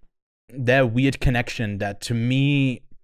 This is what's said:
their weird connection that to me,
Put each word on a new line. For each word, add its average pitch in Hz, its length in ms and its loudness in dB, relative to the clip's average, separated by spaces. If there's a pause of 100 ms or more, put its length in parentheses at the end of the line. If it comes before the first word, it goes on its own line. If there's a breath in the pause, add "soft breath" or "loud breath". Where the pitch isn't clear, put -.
(480)
their 127 380 2
weird 127 340 0
connection 117 580 -2
that 101 240 -6
to - 120 -6
me, 131 680 0 (220)